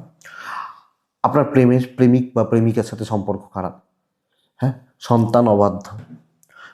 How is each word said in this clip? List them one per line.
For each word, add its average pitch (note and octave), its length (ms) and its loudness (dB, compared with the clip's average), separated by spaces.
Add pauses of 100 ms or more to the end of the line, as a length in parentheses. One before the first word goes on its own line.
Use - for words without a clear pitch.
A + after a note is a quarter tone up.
(1200)
আপনার C3 220 2
প্রেমের, B2+ 380 4 (120)
প্রেমিক B2 380 4
বা A2+ 100 0
প্রেমিকার A2+ 480 0
সাথে A2 140 -10
সম্পর্ক G2+ 380 -6 (100)
খারাপ, F2+ 220 -8 (840)
হ্যাঁ, C3 140 -2 (260)
সন্তান A#2+ 480 2
অবাধ্য, G2+ 380 0 (880)